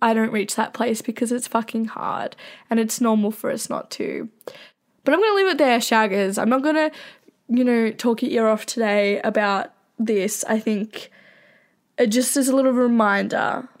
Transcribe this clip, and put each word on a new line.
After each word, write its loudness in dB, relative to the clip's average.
I 4
don't 0
reach -4
that -2
place -2
because -4
it's -4
fucking -4
hard -8
and 2
it's -2
normal 2
for -6
us -6
not -8
to. -6
But 4
I'm 2
gonna 2
leave 4
it 0
there, 4
shaggers. 2
I'm 0
not 2
gonna, 2
you 2
know, 2
talk -2
your -2
ear 2
off 0
today 0
about 0
this. -2
I 0
think -4
it 2
just 0
is 2
a 2
little 4
reminder 2